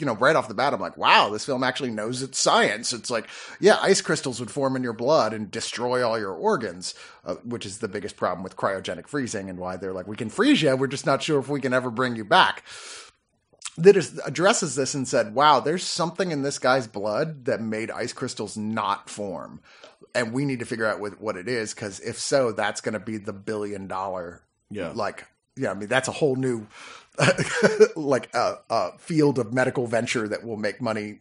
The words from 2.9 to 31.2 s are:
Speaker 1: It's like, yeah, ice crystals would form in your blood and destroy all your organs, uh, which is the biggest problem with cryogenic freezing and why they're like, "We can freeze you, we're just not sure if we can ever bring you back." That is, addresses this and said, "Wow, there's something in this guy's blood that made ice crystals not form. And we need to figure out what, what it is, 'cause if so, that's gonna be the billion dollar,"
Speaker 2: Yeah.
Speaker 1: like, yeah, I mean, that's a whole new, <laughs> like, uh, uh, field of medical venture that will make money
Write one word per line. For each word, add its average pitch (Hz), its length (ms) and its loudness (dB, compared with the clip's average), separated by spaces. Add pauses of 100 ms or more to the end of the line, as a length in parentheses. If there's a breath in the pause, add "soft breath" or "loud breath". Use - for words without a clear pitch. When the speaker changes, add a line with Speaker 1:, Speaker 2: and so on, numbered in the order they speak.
Speaker 1:
It's 117 160 -8
like, 113 200 -4 (320 loud breath)
yeah, 185 200 8
ice 185 200 4
crystals 135 400 -2
would 117 100 -8
form 135 240 0
in 127 80 -2
your 120 120 -2
blood 120 380 4
and 107 200 -6
destroy 123 520 -2
all 113 140 0
your 98 140 -4
organs, 101 640 -2 (300 loud breath)
uh, 87 200 -6
which 117 200 -8
is 98 140 -12
the 113 80 -6
biggest 101 300 -8
problem 92 260 -2
with 92 140 -12
cryogenic 95 500 -4
freezing 110 420 -4
and 92 120 -10
why 90 160 -6
they're 92 160 -8
like, 92 160 -8
"We 107 80 -10
can 113 120 -6
freeze 233 320 4
you, 143 140 4
we're 135 140 0
just 135 180 -4
not 139 160 2
sure 151 160 2
if 127 100 -2
we 143 120 -2
can 131 120 0
ever 127 160 2
bring 120 280 -2
you 110 80 -6
back." 147 400 4 (1120 loud breath)
That 185 180 10
is, 147 280 -2
addresses 165 500 2
this 131 200 -2
and 135 120 -2
said, 110 300 2
"Wow, 143 240 8
there's 175 240 -2
something 175 480 -2
in 147 100 -2
this 139 160 -4
guy's 127 300 2
blood 120 560 -4
that 113 160 -2
made 110 320 -4
ice 117 200 -6
crystals 117 440 -8
not 107 520 -4
form. 82 520 -10 (560 loud breath)
And 117 160 -2
we 135 120 -2
need 135 140 -2
to 117 80 -6
figure 113 200 -2
out 101 120 0
what, 101 220 -8
what 104 160 -4
it 90 120 -10
is, 117 260 -4
'cause 98 260 -10
if 113 180 -8
so, 135 320 2
that's 107 300 -2
gonna 107 180 -4
be 110 200 -6
the 101 140 -8
billion 101 540 -6
dollar," 92 560 -6 (260)
Speaker 2:
Yeah. 95 260 -6
Speaker 1:
like, 101 320 -4 (300)
yeah, 127 140 -2
I 95 40 -4
mean, 101 140 -10
that's 127 200 0
a 110 40 -4
whole 135 220 2
new, 127 320 -2 (500 loud breath)
<laughs> 208 800 4
like, 139 380 0
uh, 101 220 2 (140)
uh, 101 280 0
field 147 400 2
of 113 140 -2
medical 127 340 0
venture 117 420 0
that 104 160 -4
will 113 120 -6
make 104 240 -4
money 107 400 -4